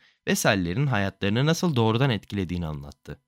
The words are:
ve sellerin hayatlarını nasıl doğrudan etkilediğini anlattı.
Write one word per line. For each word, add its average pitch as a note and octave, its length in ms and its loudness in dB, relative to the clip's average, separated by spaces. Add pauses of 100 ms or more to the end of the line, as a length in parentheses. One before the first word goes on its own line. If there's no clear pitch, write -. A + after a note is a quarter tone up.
(280)
ve G3 80 2
sellerin G#2 520 0
hayatlarını G2+ 580 0
nasıl E3 300 0
doğrudan A2+ 340 2
etkilediğini F#2 560 -4
anlattı. D2 640 -10